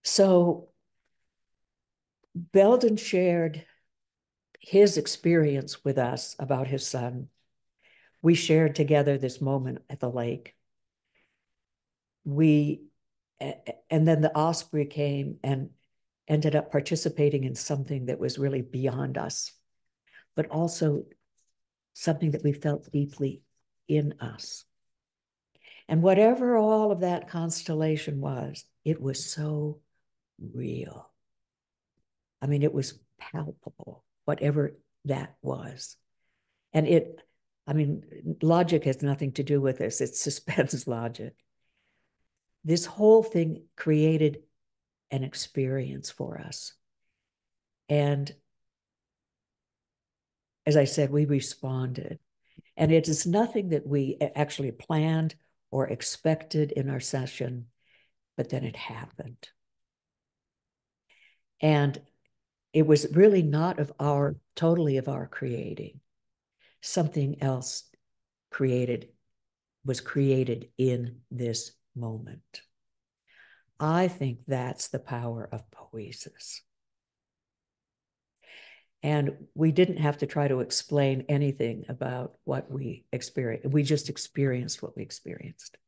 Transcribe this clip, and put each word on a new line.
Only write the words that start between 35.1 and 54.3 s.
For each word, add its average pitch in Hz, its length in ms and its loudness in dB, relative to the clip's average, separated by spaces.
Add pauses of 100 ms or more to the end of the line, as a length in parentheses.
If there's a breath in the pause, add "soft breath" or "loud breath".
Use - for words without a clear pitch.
was. 135 560 -10 (760)
And 156 140 2
it, - 340 2 (460)
I 143 60 -4
mean, 156 680 -4
logic 165 440 4
has 131 160 0
nothing 139 320 -2
to 139 100 -4
do 143 160 2
with 135 180 0
this. - 240 -4
It's - 180 -4
<laughs> - 20 -4
suspense - 680 -2
logic. 117 460 -6 (1300)
This 170 220 0
whole 220 380 8
thing 165 400 -2 (120)
created 156 640 4 (720)
an 131 120 -2
experience 135 880 -4
for - 280 -10
us. - 340 -14 (1120)
And 143 440 0 (2250)
as 151 120 6
I 139 60 8
said, 135 260 0
we 147 160 2
responded. 131 960 -4 (580 soft breath)
And 160 140 4
it 160 160 6
is 151 180 0
nothing 202 440 0
that 147 180 -2
we 139 340 0
a-, 143 160 -2